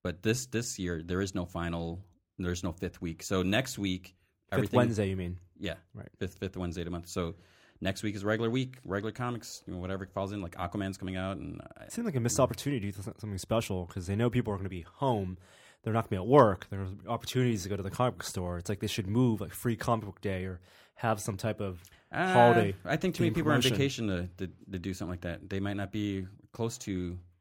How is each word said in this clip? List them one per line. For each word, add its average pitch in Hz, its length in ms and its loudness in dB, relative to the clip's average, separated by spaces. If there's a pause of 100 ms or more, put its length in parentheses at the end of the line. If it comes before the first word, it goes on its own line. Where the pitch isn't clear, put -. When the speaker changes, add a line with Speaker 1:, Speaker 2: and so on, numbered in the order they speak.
Speaker 1:
But 85 200 -2
this, 113 240 2
this 117 300 -2
year, 87 260 -2
there 90 180 0
is 95 120 -2
no 90 120 -2
final, 85 580 -4 (340)
there's 90 260 -2
no 87 80 -2
fifth - 300 -6
week. 82 220 -6
So 95 200 2
next 110 360 0
week, 92 360 -4 (340)
Speaker 2:
Fifth - 80 -4
Speaker 1:
everything 107 200 4
Speaker 2:
Wednesday, 110 320 4
you 95 80 -2
mean? 90 200 -4 (220)
Speaker 1:
Yeah. 87 160 -4 (180)
Speaker 2:
Right. - 160 -14 (100)
Speaker 1:
Fifth, - 180 -6
fifth 92 200 -6
Wednesday 87 240 -4
of 82 40 -4
the 85 60 -6
month. 85 160 -6
So 85 280 -2 (460)
next 95 220 -2
week 104 120 -2
is 98 80 -8
a - 20 -6
regular 113 260 2
week, 127 320 -2
regular 101 280 -2
comics, 120 540 -6
you 90 80 -8
know, 90 60 -6
whatever 95 340 -4
falls 98 180 -2
in, 104 100 -6
like 85 140 -8
Aquaman's 95 420 -4
coming 95 180 -6
out. 95 220 -4
And 80 220 -10 (200)
I - 60 -18
Speaker 2:
It - 80 -18
seemed 240 120 -6
like 165 100 -4
a 123 40 2
missed 120 200 2
opportunity 123 520 2
to 98 60 -10
do 98 60 -10
th-, - 160 -10
something 104 200 -6
special 101 480 0
'cause 87 200 -8
they 98 80 0
know 117 140 2
people 110 240 0
are 95 40 -4
gonna 95 120 -6
be 90 120 -8
home. 98 560 -2 (460)
They're 110 100 0
not 113 160 0
gonna 95 120 0
be - 20 -4
at 104 40 -2
work. 120 420 10
There's 98 200 -6 (180)
opportunities 117 560 0
to 98 60 -8
go 101 80 -2
to 95 60 -4
the 95 80 -4
comic 123 260 2
book - 60 -12
store. 90 360 -4
It's 87 100 -8
like 101 120 -2
they 107 60 -2
should 98 200 -2
move, 110 340 2
like, 85 120 -8
free 120 220 -2
comic 113 300 0
book - 160 -12
day 92 240 -2
or 92 140 -8 (360)
have 110 240 0
some 101 180 -4
type 107 240 -4
of 92 200 -6 (300)
Speaker 1:
Uh, - 200 0
Speaker 2:
holiday 120 440 8 (100)
Speaker 1:
I 156 120 0
think 180 180 0
too 117 80 2
many 110 80 4
Speaker 2:
themed 107 40 -2
Speaker 1:
people 156 160 2
are 143 40 6
on 127 60 6
Speaker 2:
promotion. 127 160 4
Speaker 1:
vacation 131 300 2
to, 90 220 0 (160)
to, 82 60 -10 (200)
to 92 80 -4
do 92 140 -4
something 90 180 -6
like 90 100 -6
that. 90 280 -6
They 98 100 -2
might 101 180 0
not 98 140 -4
be 101 360 -2 (260)
close 117 260 -4
to 90 380 -4 (240)